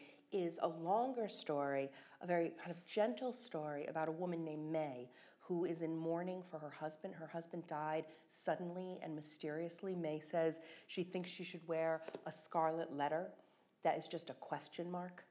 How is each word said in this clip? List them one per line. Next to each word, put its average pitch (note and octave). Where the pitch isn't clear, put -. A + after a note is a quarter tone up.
is E3+
a -
longer G#3
story, C#3
a -
very E3+
kind F3+
of E3+
gentle A#3+
story D3+
about D#3+
a D#3+
woman E3+
named D#3
May C#3
who F3
is E3
in E3
mourning E3+
for E3
her D3+
husband. D#3+
Her E3
husband E3+
died D#3
suddenly F3+
and D#3+
mysteriously. E3
May D#3
says D#3+
she -
thinks F3+
she -
should E3
wear D#3+
a D#3+
scarlet D#3+
letter D3+
that D#3+
is -
just -
a -
question -
mark, F3+